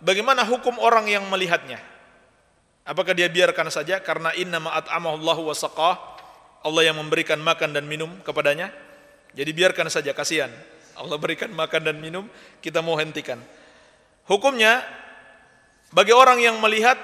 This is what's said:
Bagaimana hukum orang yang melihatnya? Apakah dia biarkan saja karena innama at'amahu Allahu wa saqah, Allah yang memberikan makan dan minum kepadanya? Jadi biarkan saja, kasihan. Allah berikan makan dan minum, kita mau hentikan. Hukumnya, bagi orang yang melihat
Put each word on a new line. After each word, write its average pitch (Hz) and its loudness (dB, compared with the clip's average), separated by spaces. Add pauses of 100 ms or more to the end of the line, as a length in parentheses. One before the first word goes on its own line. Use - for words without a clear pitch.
Bagaimana 220 2
hukum 240 -2
orang 226 4
yang 202 0
melihatnya? 170 -2 (1040)
Apakah 175 -2
dia 175 2
biarkan 170 2
saja 170 -2
karena 165 -4
innama 165 -4
at'amahu 160 -4
Allahu 160 0
wa 147 -4
saqah, 156 0 (680)
Allah 156 0 (100)
yang 156 -4
memberikan 156 -2
makan 160 0
dan 147 -4
minum 160 -8
kepadanya? 147 -2 (680)
Jadi 147 -6
biarkan 175 0
saja, 147 -4
kasihan. 147 -4 (460)
Allah 139 -8
berikan 165 -6
makan 160 -4 (100)
dan 147 -8
minum, 175 -12 (340)
kita 160 -4
mau 165 -2
hentikan. 151 -8 (880)
Hukumnya, 226 2 (1120)
bagi 202 6
orang 254 8
yang 233 4
melihat 220 4